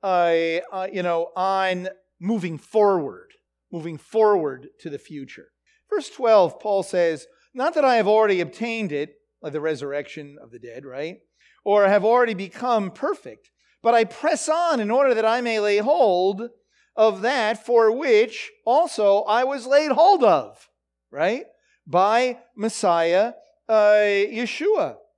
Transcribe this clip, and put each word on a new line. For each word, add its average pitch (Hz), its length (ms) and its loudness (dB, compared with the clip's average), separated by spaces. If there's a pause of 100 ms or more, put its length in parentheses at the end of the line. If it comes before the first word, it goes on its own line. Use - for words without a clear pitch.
uh, 170 560 2 (120)
uh, 190 200 -8
you 190 100 -6
know, 170 340 -2
on 185 520 -2 (320)
moving 180 380 -4
forward, 170 720 -2 (420)
moving 165 260 -12
forward 180 720 0 (140)
to 165 80 -12
the 143 100 -12
future. - 480 -18 (420)
Verse 392 200 -4
twelve, 214 500 2
Paul 196 240 -2
says, 165 420 -2 (280)
"Not 277 220 -2
that 302 100 2
I 254 100 4
have 214 120 2
already 208 340 2
obtained 220 500 -6
it," 147 240 -8 (260)
like 147 120 -10
the 151 80 -6
resurrection 143 800 -8
of 117 100 -20
the 120 80 -20
dead, 120 260 -18
right? 147 340 -12 (440)
"Or 202 240 4
have 196 160 2
already 233 300 2
become 196 580 -4
perfect, 254 580 -10 (320)
but 233 120 2
I 226 100 4
press 294 460 -4
on 320 320 0
in 208 100 -4
order 262 220 2
that 220 120 0
I 226 140 0
may 226 220 -2
lay 208 160 0
hold 208 720 0 (460)
of 214 260 2
that 226 440 -2
for 226 260 4
which 233 600 0 (160)
also 214 560 2
I 233 220 0
was 262 200 -6
laid 285 260 2
hold 330 320 4
of," 151 440 0 (440)
right? 185 340 -4 (420)
"By 220 520 0 (180)
Messiah, 196 760 0 (360)
uh, 208 340 4
Yeshua. 214 960 -2 (200)